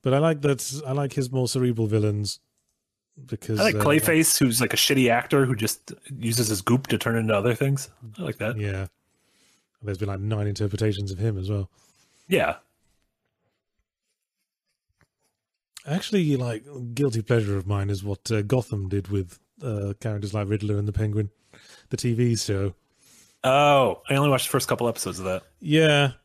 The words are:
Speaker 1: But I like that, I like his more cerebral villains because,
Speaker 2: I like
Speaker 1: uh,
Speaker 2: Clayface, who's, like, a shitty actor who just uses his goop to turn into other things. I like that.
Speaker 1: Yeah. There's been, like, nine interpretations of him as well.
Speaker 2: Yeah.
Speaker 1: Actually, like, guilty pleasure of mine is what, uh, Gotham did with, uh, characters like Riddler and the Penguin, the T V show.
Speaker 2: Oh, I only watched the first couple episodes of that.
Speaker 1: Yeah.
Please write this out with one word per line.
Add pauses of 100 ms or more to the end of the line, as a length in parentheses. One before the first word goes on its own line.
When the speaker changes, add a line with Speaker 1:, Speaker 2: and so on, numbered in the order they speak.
Speaker 1:
But
I
like
that,
I
like
his
more
cerebral
villains (840)
because,
Speaker 2:
I
like
Speaker 1:
uh,
Speaker 2:
Clayface,
who's,
like,
a
shitty
actor
who
just (180)
uses
his
goop
to
turn
into
other
things. (280)
I
like
that.
Speaker 1:
Yeah. (960)
There's
been,
like,
nine
interpretations
of
him
as
well. (600)
Speaker 2:
Yeah. (3250)
Speaker 1:
Actually,
like, (300)
guilty
pleasure
of
mine
is
what,
uh,
Gotham
did
with, (240)
uh,
characters
like
Riddler
and
the
Penguin, (580)
the
T
V
show. (680)
Speaker 2:
Oh,
I
only
watched
the
first
couple
episodes
of
that. (180)
Speaker 1:
Yeah. (120)